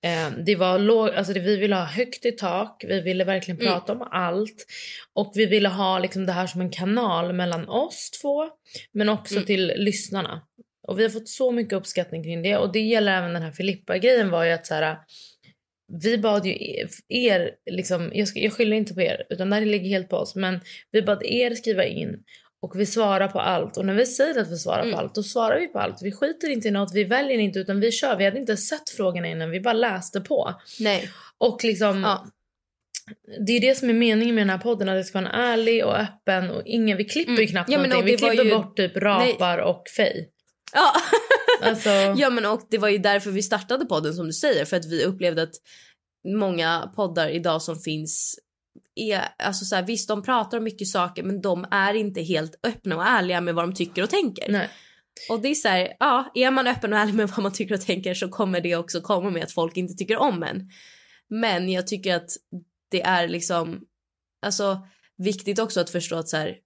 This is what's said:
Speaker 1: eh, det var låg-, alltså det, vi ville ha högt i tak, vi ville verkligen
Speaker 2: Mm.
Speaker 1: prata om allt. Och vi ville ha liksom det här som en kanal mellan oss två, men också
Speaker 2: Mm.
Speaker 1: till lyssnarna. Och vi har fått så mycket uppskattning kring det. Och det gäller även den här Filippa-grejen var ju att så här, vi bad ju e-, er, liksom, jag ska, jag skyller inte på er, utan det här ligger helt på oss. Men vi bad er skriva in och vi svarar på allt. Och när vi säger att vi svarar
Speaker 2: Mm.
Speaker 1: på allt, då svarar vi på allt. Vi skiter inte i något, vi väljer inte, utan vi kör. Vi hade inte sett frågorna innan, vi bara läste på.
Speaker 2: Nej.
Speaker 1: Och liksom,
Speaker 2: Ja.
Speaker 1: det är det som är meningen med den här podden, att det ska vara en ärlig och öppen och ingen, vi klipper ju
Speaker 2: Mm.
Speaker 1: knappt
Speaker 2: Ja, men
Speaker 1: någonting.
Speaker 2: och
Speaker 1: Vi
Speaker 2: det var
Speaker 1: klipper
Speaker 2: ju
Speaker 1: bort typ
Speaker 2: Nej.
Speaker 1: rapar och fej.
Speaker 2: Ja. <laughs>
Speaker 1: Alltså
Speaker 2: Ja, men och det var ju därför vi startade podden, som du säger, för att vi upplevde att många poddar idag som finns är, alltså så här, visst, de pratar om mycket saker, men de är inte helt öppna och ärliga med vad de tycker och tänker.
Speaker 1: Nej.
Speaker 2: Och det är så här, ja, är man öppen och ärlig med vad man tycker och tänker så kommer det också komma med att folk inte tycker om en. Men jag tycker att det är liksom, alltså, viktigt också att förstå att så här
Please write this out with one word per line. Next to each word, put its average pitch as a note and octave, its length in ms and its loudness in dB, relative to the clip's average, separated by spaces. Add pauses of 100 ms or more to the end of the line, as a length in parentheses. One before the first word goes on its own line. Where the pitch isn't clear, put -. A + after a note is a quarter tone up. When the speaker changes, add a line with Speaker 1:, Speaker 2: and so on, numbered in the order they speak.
Speaker 1:
eh, E3 240 0 (160)
det G3+ 100 4
var F#3 240 2
låg-, A3 360 4
alltså F#3+ 180 -2
det, F#3+ 60 -2
vi F#3+ 180 2
ville G3+ 180 2
ha F3+ 100 0
högt A#3 400 -4
i A#3+ 60 2
tak, G#3 560 -4
vi F#3+ 140 0
ville F#3 220 -2
verkligen F#3 380 -4
Speaker 2:
Mm. A3+ 120 2
Speaker 1:
prata F3 200 -4
om A#3+ 80 -8 (100)
allt. F#3 540 -4 (480)
Och G3+ 220 -2
vi G#3+ 100 4
ville G3+ 240 4
ha F#3 300 0
liksom F#3+ 260 -4
det F#3 60 0
här F3+ 160 -2
som F3 140 -6
en F3+ 100 -2
kanal F3+ 640 -2
mellan F3 360 -2
oss D4+ 420 -4 (100)
två, D4 280 -2 (420)
men G#3 180 0
också G#3 260 -4
Speaker 2:
Mm. G3 100 0
Speaker 1:
till F#3+ 320 2
lyssnarna. G3 640 -4 (460)
Och F#3 120 -4
vi A3 40 4
har A3+ 60 2
fått A3 200 -10
så B3+ 220 0
mycket A#3 220 -2
uppskattning F3 500 -4
kring E3+ 200 -6
det. G3+ 140 2
Och G3+ 140 0
det G#3+ 80 0
gäller G#3+ 380 2
även F3 160 -2
den E3+ 100 -4
här D#3+ 80 -6
Filippa-grejen F#3+ 800 2
var E3 120 2
ju E3 80 2
att E3 140 -2
så - 80 -4
här, D#3 240 0 (1040)
vi A3+ 140 4
bad G#3 280 2
ju F#3+ 60 0
e-, - 360 -6 (220)
er, G#3 420 2 (200)
liksom, F3+ 420 -2
jag G3+ 140 0
ska, G3 120 -6
jag G#3 140 0
skyller A3 240 2
inte G3+ 160 -2
på F3+ 80 -2
er, - 280 0
utan F#3 200 -4
det G3+ 60 4
här G#3+ 100 0
ligger G3+ 240 0
helt F#3+ 200 -2
på F3+ 80 0
oss. - 180 -4
Men F#3 240 -2 (320)
vi G#3+ 100 4
bad G3+ 220 0
er A#3+ 320 0
skriva A3 300 0
in - 320 -6 (440)
och F#3 180 -8
vi G#3 60 4
svarar G3 420 2
på F#3+ 120 -4
allt. - 380 0
Och F#3+ 80 -2
när F#3+ 80 0
vi A3+ 120 4
säger C4+ 360 0
att E3 100 -4
vi E3+ 60 -6
svarar F3 260 0
Speaker 2:
Mm. A#3 100 -2
Speaker 1:
på E3 60 -2
allt, - 160 -6
då G#3+ 80 -4
svarar A3+ 360 0
vi F4 80 -2
på - 120 -6
allt. G3 220 -2
Vi G3 100 -6
skiter D#4+ 380 -4
inte A3+ 180 -2
i G#3 40 0
något, G3 220 0
vi G#3 100 2
väljer B3+ 340 0
inte, G3 220 0
utan G3 200 -2
vi A3+ 120 2
kör. A#3 260 0
Vi G3 80 2
hade G3+ 140 2
inte A3+ 180 -2
sett - 320 -6
frågorna F3+ 380 -2
innan, D#3+ 240 -6
vi F3+ 80 -4
bara A3+ 140 0
läste G3+ 480 -2
på. - 400 -2 (180)
Speaker 2:
Nej. G#3 300 0 (280)
Speaker 1:
Och A3+ 260 0
liksom, G3+ 400 2
Speaker 2:
Ja. G3+ 220 0 (1200)
Speaker 1:
det A3+ 60 2
är A#3+ 80 4
det C4 140 6
som C4 140 0
är A3+ 40 6
meningen A#3 420 4
med A3 60 4
den G3 80 2
här F#3+ 80 0
podden, G#3 320 0
att F#3+ 60 0
det F#3+ 80 0
ska F#3 180 -4
vara F#3+ 80 -4
en A3 120 -2
ärlig A3+ 440 2
och G#3 140 2
öppen F#3+ 520 -2
och E3+ 140 -4
ingen, A3 320 2
vi G#3+ 80 -2
klipper D4+ 260 -2
ju A#3+ 60 2
Speaker 2:
Mm. A3 100 4
Speaker 1:
knappt F3+ 240 -2
Speaker 2:
Ja, D4 80 4
men C#4 100 2
Speaker 1:
någonting. A#3+ 260 4
Speaker 2:
och G#3 60 0
Speaker 1:
Vi - 0 -
Speaker 2:
det - 60 2
var A#3 60 4
Speaker 1:
klipper A#3 120 6
Speaker 2:
ju G#3+ 180 4
Speaker 1:
bort - 140 -8
typ F#3 180 0
Speaker 2:
Nej. F#3+ 80 -2 (300)
Speaker 1:
rapar F3+ 240 2
och F3 260 0 (140)
fej. F3 320 0 (440)
Speaker 2:
Ja. F#4 240 6
<laughs> F4 40 2 (600)
Speaker 1:
Alltså A3 280 2 (280)
Speaker 2:
Ja, C4+ 120 6
men A#3 160 0
och A3 240 0
det A3 80 0
var G#3 120 4
ju G3+ 80 4
därför G3+ 340 2
vi F#3+ 120 0
startade B3 420 -2
podden, D#3 280 0
som F3 140 -6
du D#3+ 60 -2
säger, G3 320 4
för F#3 120 -2
att E3+ 80 -2
vi D#3+ 180 0
upplevde F3 380 0
att D#3+ 120 -4 (760)
många F#3 680 0
poddar E3+ 340 0
idag E3 320 0
som E3 180 -6
finns D#3 600 -4 (560)
är, G#3 260 -2 (160)
alltså F#3+ 280 -4
så G3+ 100 -2
här, F#3 80 0
visst, A3 240 -4
de G3+ 160 -2
pratar A#3 340 0
om A3 60 -4
mycket G#3+ 240 -4
saker, F3+ 360 -2
men F#3+ 180 -4
de F#3 300 -2
är G3 220 2
inte G3+ 280 -2
helt D#3+ 420 -2
öppna A3 320 -4
och E3+ 100 -2
ärliga F#3 360 2
med F3 140 -2
vad E3+ 80 0
de F3+ 120 -4
tycker F3+ 280 -2
och - 60 -2
tänker. D4 420 -2
Speaker 1:
Nej. G3+ 180 0 (600)
Speaker 2:
Och A3+ 120 -2
det B3 80 0
är C#4+ 60 0
så A#3+ 120 0
här, F#3 320 2
ja, B3+ 360 2
är B3+ 160 4
man C4 160 2
öppen A#3+ 260 0
och G#3+ 60 4
ärlig G#3 160 2
med G#3 140 2
vad G3 140 -4
man G3 100 0
tycker G#3+ 220 -4
och F#3+ 60 -2
tänker F#3+ 320 -2
så F#3 160 -4
kommer F#3 320 -2
det E3+ 140 0
också E3+ 260 -4
komma F#3+ 280 0
med E3 140 -2
att D3+ 80 -8
folk E3 260 -2
inte F#3 160 -4
tycker G3+ 240 -2
om G3+ 260 0
en. F#3+ 260 -8 (600)
Men G3+ 400 -2
jag F#3 180 -2
tycker F#3+ 280 -2
att F3 140 -4 (640)
det F3+ 100 0
är F3+ 260 2
liksom, E3+ 540 -2 (640)
alltså, G3 420 -2 (300)
viktigt G3 420 -2
också A3 200 0
att F3 100 0
förstå E3+ 260 -4
att E3 140 -4
så D#3+ 80 -2
här D#3 180 -4 (100)